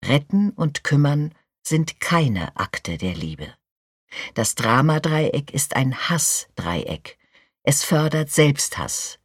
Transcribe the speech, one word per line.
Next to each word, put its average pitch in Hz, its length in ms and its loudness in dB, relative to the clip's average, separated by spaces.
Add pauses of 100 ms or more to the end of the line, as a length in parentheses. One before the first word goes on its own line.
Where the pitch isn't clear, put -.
Retten 196 460 2
und 156 320 -2
Kümmern 147 500 2 (320)
sind 160 340 0
keine 131 580 0
Akte - 400 -6
der 90 180 -4
Liebe. 80 380 -10 (800)
Das 113 200 0
Dramadreieck 156 1000 2
ist - 240 -4
ein 131 340 0
Hassdreieck. - 1080 -4 (480)
Es 143 200 2
fördert 156 440 0
Selbsthass - 960 0